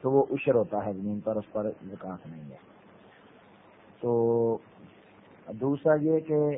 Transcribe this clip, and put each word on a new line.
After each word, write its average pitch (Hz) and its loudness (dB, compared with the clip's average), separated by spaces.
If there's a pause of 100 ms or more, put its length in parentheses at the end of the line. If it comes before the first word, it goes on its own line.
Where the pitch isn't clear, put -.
تو 131 0
وہ 139 6
عشر 139 0
ہوتا 104 0
ہے 104 -4
زمین 104 -6
پر، 110 -4
اس 104 -6
پر 107 -4 (180)
زکوٰۃ 92 -12
نہیں 76 -16
ہے۔ 67 -18 (1400)
تو 117 2 (920)
دوسرا 139 0
یہ 156 2
کہ 151 0